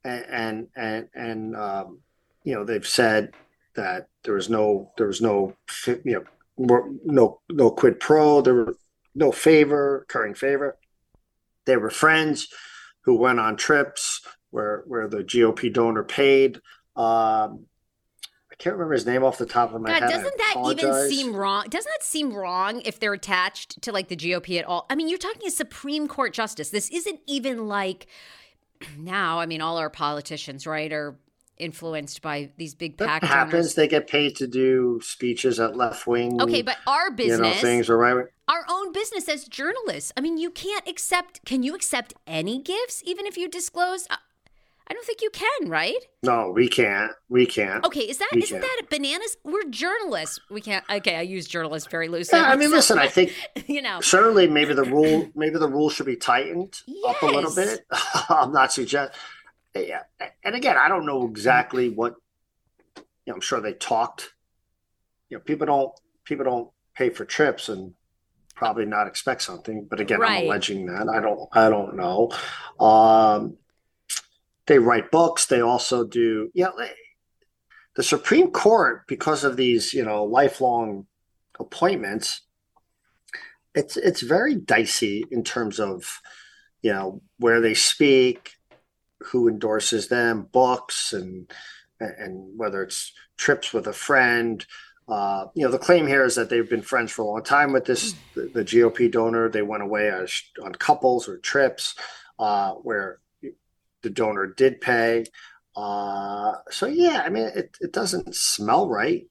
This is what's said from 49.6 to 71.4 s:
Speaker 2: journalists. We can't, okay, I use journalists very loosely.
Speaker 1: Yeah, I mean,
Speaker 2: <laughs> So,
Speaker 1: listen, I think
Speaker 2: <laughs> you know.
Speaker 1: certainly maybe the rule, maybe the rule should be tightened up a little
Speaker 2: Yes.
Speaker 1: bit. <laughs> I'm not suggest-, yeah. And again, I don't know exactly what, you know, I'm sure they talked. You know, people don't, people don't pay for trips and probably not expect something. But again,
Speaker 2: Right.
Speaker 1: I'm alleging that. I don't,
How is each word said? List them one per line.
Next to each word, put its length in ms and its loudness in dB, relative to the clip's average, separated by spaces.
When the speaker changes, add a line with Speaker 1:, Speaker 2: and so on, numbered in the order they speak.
Speaker 2:
journalists. 760 -6
We 120 -12
can't, 280 -6
okay, 280 -2
I 60 -4
use 260 -8
journalists 420 -6
very 180 -4
loosely. 300 2
Speaker 1:
Yeah, 120 4
I 60 8
mean, 120 4
Speaker 2:
<laughs> 20 4
So, 60 6
Speaker 1:
listen, 220 6
I 100 4
think 240 4
Speaker 2:
<laughs> 160 -12
you 160 -4
know. 180 -6
Speaker 1:
certainly 460 6
maybe 280 4
the 100 4
rule, 500 4
maybe 240 -2
the 100 2
rule 220 2
should 160 -6
be 100 -2
tightened 640 -2
up 160 -2
a 40 2
little 260 0
Speaker 2:
Yes. 260 -2
Speaker 1:
bit. 100 -18
<laughs> 400 -4
I'm 240 4
not 200 4
suggest-, 400 -2
yeah. 280 -6
And 100 -4
again, 220 2
I 120 6
don't 160 0
know 220 -2
exactly 640 2
what, 240 -2
you 60 -20
know, 80 -10
I'm 60 -12
sure 200 -4
they 120 -6
talked. 600 -4
You 80 -12
know, 40 -16
people 240 -2
don't, 260 0
people 200 -4
don't 260 -2
pay 160 2
for 140 -10
trips 440 0
and 240 -10
probably 320 -2
not 220 -2
expect 340 -6
something. 480 -10
But 80 -6
again, 220 0
Speaker 2:
Right. 220 2
Speaker 1:
I'm 40 -2
alleging 400 -4
that. 220 -6
I 120 0
don't, 320 -2